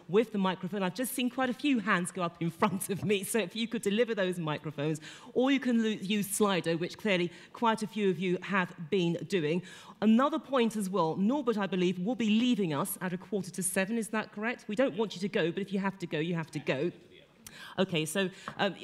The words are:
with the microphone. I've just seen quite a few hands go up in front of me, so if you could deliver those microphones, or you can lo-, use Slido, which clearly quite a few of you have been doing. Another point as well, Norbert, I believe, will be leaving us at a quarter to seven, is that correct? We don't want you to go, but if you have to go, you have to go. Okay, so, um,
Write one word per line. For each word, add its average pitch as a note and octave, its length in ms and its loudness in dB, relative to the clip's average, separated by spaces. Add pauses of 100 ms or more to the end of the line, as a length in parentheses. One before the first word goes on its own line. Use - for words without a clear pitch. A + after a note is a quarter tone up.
with G#3 240 2
the G#3 60 -2
microphone. F#3 440 -2
I've F3+ 140 -2
just B3 180 -4
seen B3 160 0
quite C4 180 0
a B3 60 -4
few C#4 240 2
hands F#3 320 2
go F#3 120 -4
up E3+ 200 -4
in E3+ 80 0
front F#3 400 2
of F#3+ 140 -2
me, G3 180 2
so G#3 160 -2
if F3+ 160 -2
you A3+ 140 -2
could A#3 140 -4
deliver A3+ 320 2
those F#3 240 0
microphones, D3+ 600 -2 (360)
or B3+ 160 4
you C#4 100 4
can A#3 220 2
lo-, A3 80 2
use G3+ 360 0
Slido, E3+ 540 2
which E3+ 160 -6
clearly F3 340 0 (220)
quite A3 300 2
a G#3+ 40 -2
few G#3 220 0
of F3 100 2
you F3+ 220 0
have F3+ 320 0 (160)
been E3+ 240 2 (160)
doing. E3+ 320 0 (400)
Another B3+ 380 6
point A#3+ 360 0
as G3+ 140 -4
well, E3 280 0
Norbert, A3+ 420 2
I G3 80 0
believe, F#3 320 0
will F#3+ 160 -2
be A3+ 160 0
leaving A3 420 2
us D3 300 -2
at F#3 100 -2
a F3+ 60 -4
quarter F#3+ 320 -6
to - 120 -6
seven, F#3+ 360 0
is A3 100 -4
that - 240 -4
correct? A3 360 -6
We G#3+ 60 -6
don't A#3 220 2
want G#3 180 -2
you F3 60 -12
to G3 80 -2
go, E3+ 240 0
but E3 80 -6
if G3 100 -6
you G3 100 -2
have F#3+ 180 -2
to F3+ 80 -6
go, E3 120 -4
you E3+ 160 0
have E3 180 -4
to D3+ 80 -6
go. D3+ 300 0 (880)
Okay, F#3 280 0
so, F#3+ 240 -2 (260)
um, F#3+ 280 0